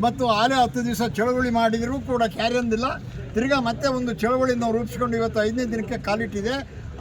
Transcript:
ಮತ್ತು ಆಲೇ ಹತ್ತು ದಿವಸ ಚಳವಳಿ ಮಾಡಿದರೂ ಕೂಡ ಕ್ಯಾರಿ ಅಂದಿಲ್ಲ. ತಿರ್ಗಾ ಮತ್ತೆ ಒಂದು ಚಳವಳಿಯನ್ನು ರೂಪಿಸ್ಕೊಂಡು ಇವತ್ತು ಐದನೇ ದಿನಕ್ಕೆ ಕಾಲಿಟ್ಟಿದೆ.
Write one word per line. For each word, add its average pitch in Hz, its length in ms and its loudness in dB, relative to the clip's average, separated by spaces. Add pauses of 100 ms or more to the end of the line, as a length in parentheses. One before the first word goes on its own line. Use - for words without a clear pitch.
ಮತ್ತು 240 260 2
ಆಲೇ 240 360 4
ಹತ್ತು 240 220 0
ದಿವಸ 226 160 0 (140)
ಚಳವಳಿ 247 340 2
ಮಾಡಿದರೂ 233 500 2
ಕೂಡ 247 240 0
ಕ್ಯಾರಿ 226 340 0
ಅಂದಿಲ್ಲ. 240 400 0 (360)
ತಿರ್ಗಾ 269 260 2
ಮತ್ತೆ 233 280 -2
ಒಂದು 247 260 0
ಚಳವಳಿಯನ್ನು 240 580 2
ರೂಪಿಸ್ಕೊಂಡು 233 460 -2
ಇವತ್ತು 220 260 0
ಐದನೇ 226 200 0
ದಿನಕ್ಕೆ 226 340 -4
ಕಾಲಿಟ್ಟಿದೆ. 214 880 -4 (160)